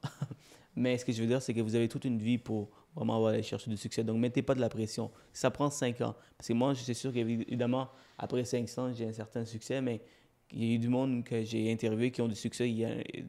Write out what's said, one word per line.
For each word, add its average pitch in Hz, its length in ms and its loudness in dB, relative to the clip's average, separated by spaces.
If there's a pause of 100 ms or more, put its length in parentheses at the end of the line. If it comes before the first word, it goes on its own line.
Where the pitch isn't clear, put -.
<laughs> - 720 -12
mais 123 240 2
ce 120 60 -8
que 131 80 0
je 110 100 -2
veux 113 60 4
dire, 131 120 4
c'est 120 140 -2
que 113 60 2
vous 110 160 2
avez 117 100 4
toute 139 200 -4
une 117 120 0
vie 113 200 4
pour 107 320 -4 (260)
vraiment 113 280 2
aller 110 200 4
chercher - 260 -6
du 107 60 -2
succès. 113 260 -2
Donc, 110 160 0
mettez 120 240 2
pas 135 140 2
de 127 40 0
la 113 80 2
pression. 110 440 -4 (200)
Ça - 200 0
prend 143 180 2
cinq 123 300 -2
ans. 117 160 -2 (200)
Parce - 120 -8
que 113 60 2
moi, 131 200 4
je 123 80 -4
suis 120 140 -2
sûr 131 160 -4
qu'évidemment, 120 760 0 (300)
après - 260 0
cinq 120 240 -2 (100)
ans, 127 140 -2
j'ai 117 140 -4
un 110 60 -4
certain 113 320 -6
succès, 113 360 -4
mais 120 200 0 (500)
il 110 140 -2
y 117 80 4
a - 40 4
eu - 20 2
du 117 100 2
monde 127 360 2
que 113 200 0
j'ai 110 260 2
interviewé 113 400 2
qui 120 120 0
ont 117 60 2
du 107 60 0
succès 120 360 -2
il 110 80 0
y 113 60 0
a, 117 60 0 (380)